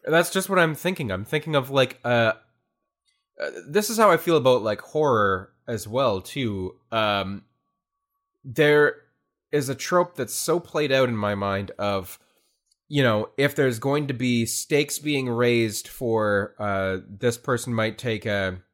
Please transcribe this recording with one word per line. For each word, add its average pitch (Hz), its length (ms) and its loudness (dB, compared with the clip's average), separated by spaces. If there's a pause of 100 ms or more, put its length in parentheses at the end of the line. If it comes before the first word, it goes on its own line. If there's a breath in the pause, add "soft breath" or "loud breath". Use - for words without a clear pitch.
That's 165 260 2
just 190 180 -2
what 185 100 2
I'm 160 160 2
thinking. 160 360 -4
I'm 92 120 -4
thinking 151 320 -4
of, 135 140 0
like, 135 340 2
uh, 117 300 2 (1080)
uh, 73 100 -4 (180)
this 208 200 0
is 220 80 -4
how 214 140 6
I 165 60 6
feel 165 180 2
about, 127 260 4
like, 104 200 -2
horror 104 720 0 (120)
as 110 220 -6
well, 113 320 0
too. 101 560 -6 (160)
Um, 101 540 -2 (1000)
there 147 540 4 (560)
is 139 160 0
a 131 60 -4
trope 175 400 0
that's 123 180 -6
so 165 260 -2
played 151 320 -2
out 131 160 4
in 117 80 -2
my 104 200 0
mind 98 440 -4
of, 98 400 -4 (680)
you 139 120 0
know, 110 360 2
if 143 180 0
there's 127 240 0
going 139 280 -2
to 131 60 -4
be 120 320 0
stakes - 540 -2
being 139 300 -4
raised 117 580 0
for, 107 720 0
uh, 98 380 -2 (100)
this 113 300 -2
person 123 360 -4
might 110 240 -2
take 113 280 -6
a 95 360 -2 (120)